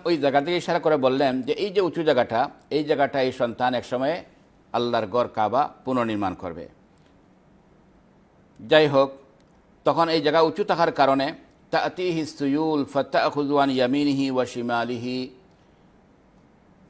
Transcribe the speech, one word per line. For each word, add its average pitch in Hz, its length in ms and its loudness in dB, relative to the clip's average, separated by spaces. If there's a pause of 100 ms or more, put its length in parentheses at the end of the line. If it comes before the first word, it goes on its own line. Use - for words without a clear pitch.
ওই 170 120 0
জায়গা 143 240 2
থেকে 175 160 -2
ইশারা 170 220 -2
করে 156 180 2
বললেন 131 460 2
যে, 135 100 -2
"এই 196 180 -4
যে 190 100 0
উঁচু 170 220 0
জায়গাটা, 123 480 2 (200)
এই 147 140 0
জায়গাটা 139 380 0
এই 127 100 0
সন্তান 123 420 -2
একসময় 131 500 -4 (480)
আল্লাহর 117 340 0
ঘর 117 220 0
কাবা 110 440 0 (120)
পুনর্নির্মাণ 110 500 -2
করবে।" 82 340 -12 (1900)
যাই 151 260 6
হোক, 139 240 4 (720)
তখন 160 240 2
এই 160 120 2
জায়গা 151 200 4
উঁচু 160 240 2
থাকার 165 280 2
কারণে 139 420 2 (360)
তাতিহি 165 560 -2
সুয়ুল 147 580 -2
ফাতাখুযু 143 760 0
আন 139 120 2
ইয়ামিনিহি 135 600 0
ওয়া 127 160 0
শিমালিহি, 123 840 -6 (1600)